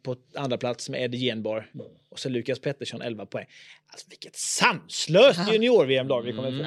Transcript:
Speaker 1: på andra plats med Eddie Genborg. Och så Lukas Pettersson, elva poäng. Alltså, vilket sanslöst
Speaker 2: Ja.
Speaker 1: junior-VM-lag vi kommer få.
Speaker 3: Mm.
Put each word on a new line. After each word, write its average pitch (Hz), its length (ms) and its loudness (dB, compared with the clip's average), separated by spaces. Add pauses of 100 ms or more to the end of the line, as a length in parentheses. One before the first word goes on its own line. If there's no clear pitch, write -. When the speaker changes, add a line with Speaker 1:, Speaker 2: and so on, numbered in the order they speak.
Speaker 1:
på 127 140 -6 (200)
andra 127 220 -2
plats 123 300 -4
med 131 140 -6
Eddie 123 160 -4
Genborg. 110 460 -2 (460)
Och - 80 -18
så - 100 -6
Lukas 123 320 -2
Pettersson, 123 420 -8
elva 110 240 -8
poäng. - 200 -10 (460)
Alltså, - 180 -20
vilket - 260 -20
sanslöst 196 1120 4
Speaker 2:
Ja. 220 60 0
Speaker 1:
junior-VM-lag 139 680 4
vi 120 100 -6
kommer 131 180 -4
få. 127 60 -4
Speaker 3:
Mm. 143 100 -4